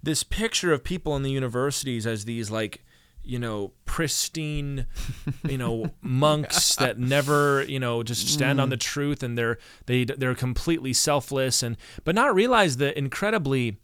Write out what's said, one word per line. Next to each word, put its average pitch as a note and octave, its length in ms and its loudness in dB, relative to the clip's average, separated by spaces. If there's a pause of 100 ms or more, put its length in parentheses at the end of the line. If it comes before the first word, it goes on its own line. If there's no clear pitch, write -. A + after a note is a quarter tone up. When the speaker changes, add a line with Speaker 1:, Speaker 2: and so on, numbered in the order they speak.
Speaker 1:
this D3+ 220 0
picture G#3+ 500 0
of C3+ 120 0
people E3+ 320 -2
in C#3 60 -2
the C3+ 80 0
universities C3 760 -2
as A2 160 -2
these, A#2 260 -4
like, A2 360 -4 (380)
you B2 140 -6
know, G#2+ 360 -6 (120)
pristine, D3 1000 -2 (600)
you C#3 100 -2
know, A#2 380 -2
Speaker 2:
<laughs> - 60 -20
Speaker 1:
monks D3+ 800 2
Speaker 2:
Yeah. B2+ 80 2
Speaker 1:
that A2+ 120 -2
never, C#3+ 640 4
you C3+ 160 -4
know, A#2+ 240 -2
just A2+ 260 -2
stand C#3 320 2
on C3 60 4
Speaker 2:
Mm. B2 40 2
Speaker 1:
the A#2+ 60 0
truth, C#3+ 440 -2
and A#2 160 -4
they're, A#2 200 0 (280)
they, B2+ 200 2
they're B2+ 280 -2
completely B2+ 600 0
selfless, C3+ 680 2
and, A#2 140 -2 (280)
but E3+ 120 2
not B3 180 4
realize G3 440 4
the C#3+ 200 2
incredibly C#3 880 0